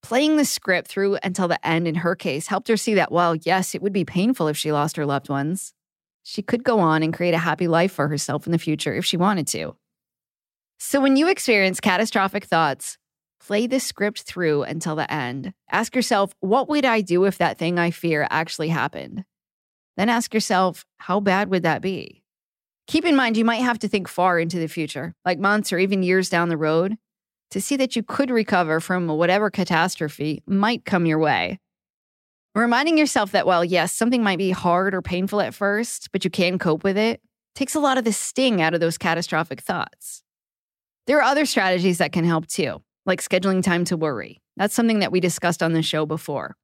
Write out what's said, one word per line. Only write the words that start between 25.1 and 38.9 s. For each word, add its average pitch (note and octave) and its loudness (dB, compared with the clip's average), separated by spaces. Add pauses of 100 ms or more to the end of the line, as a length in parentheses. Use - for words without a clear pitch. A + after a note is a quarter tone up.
like F3+ 0
months G3+ 0
or F3 -2
even F#3+ 2
years F#3 2
down E3+ 2
the E3 0
road, E3 0 (540)
to G3 -4
see C#4+ -4
that C4 0
you A#3 -2
could C4 -2
recover F3+ 2
from F3+ -2
whatever F3 2
catastrophe E3 -2
might G3+ 0
come F3 0
your D#3 2
way. C#3 0 (960)
Reminding A#3+ 2
yourself C4 2
that F#3+ 2
while, F3 4
yes, F3 0
something A#3+ 0
might F#3+ 2
be F#3 0
hard F3+ 0
or F3+ -4
painful F#3+ -2
at D3 -2
first, G#3 -4
but F#3 -4
you F3+ 0
can F3+ 0
cope D#3+ 0
with G3 0
it, A3+ 0 (340)
takes - -4
a D#4 0
lot C4+ 2
of A#3+ -2
the A3 0
sting A#3+ 0
out D#3+ 2
of E3+ 0
those E3 0